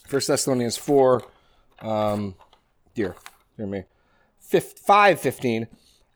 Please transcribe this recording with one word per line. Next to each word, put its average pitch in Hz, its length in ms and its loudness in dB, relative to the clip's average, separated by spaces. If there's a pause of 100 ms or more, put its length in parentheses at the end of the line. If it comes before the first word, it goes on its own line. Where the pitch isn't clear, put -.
First 135 220 -2
Thessalonians 127 480 -2
four, 131 480 2 (560)
um, 104 560 -4 (580)
dear, 95 220 -6 (400)
dear 220 100 -10
me, 196 180 -8 (540)
fif-, - 400 -4
five 202 420 4
fifteen, 117 460 -4 (500)